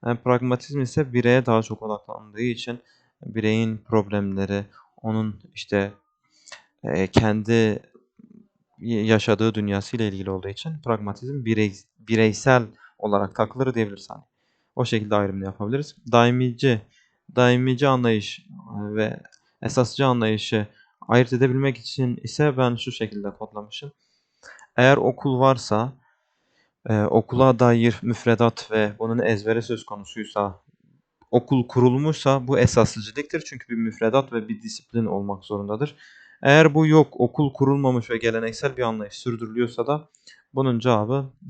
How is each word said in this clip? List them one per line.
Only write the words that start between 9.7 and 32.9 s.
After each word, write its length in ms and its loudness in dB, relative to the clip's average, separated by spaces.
ile 120 -2
ilgili 220 -8
olduğu 180 -6
için 360 -12
pragmatizm 600 -6
birey-, 400 -2
bireysel 640 2
olarak 360 -2
takılır 400 -2
diyebiliriz 360 -6
hani. 120 -18
O 80 0
şekilde 300 -2
ayrımını 300 0
yapabiliriz. 520 -6
Daimici, 680 4
daimici 520 4
anlayış, 500 0
e, 560 -12
ve 260 -2
esascı 440 0
anlayışı 600 0
ayırt 240 4
edebilmek 460 0
için 440 -4
ise 340 -2
ben 200 0
şu 160 -10
şekilde 380 -8
kodlamışım. 600 -14
Eğer 200 6
okul 440 -2
varsa, 520 0
e, 140 2
okula 560 4
dair 440 4
müfredat 680 0
ve 280 0
bunun 200 -4
ezberi 440 0
söz 240 -8
konusuysa, 760 -8
okul 380 0
kurulmuşsa 800 0
bu 100 2
esascılıktır. 880 0